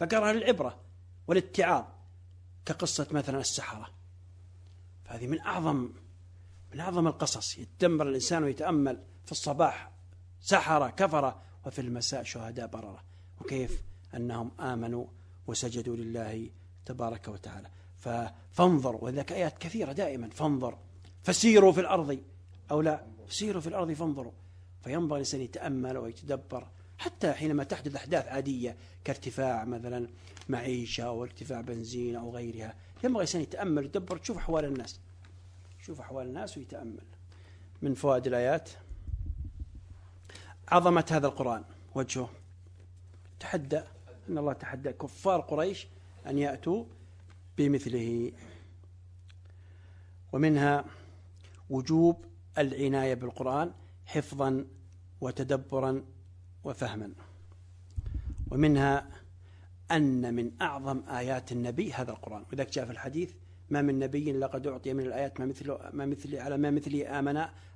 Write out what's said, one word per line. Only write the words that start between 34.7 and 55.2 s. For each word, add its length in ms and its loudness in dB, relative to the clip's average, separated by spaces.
شوف 200 -12
أحوال 280 -8
الناس 300 -8
ويتأمل. 460 -12
من 120 0
فوائد 340 4
الآيات: 420 2
عظمة 440 6
هذا 160 4
القرآن، 360 -2
وجهه: 340 -2
تحدى، 420 -2
إن 80 -2
الله 160 0
تحدى 400 -6
كفار 480 0
قريش 460 -2
أن 100 0
يأتوا 480 0
بمثله. 760 2
ومنها 520 6
وجوب 560 6
العناية 560 2
بالقرآن 600 -2
حفظاً 600 0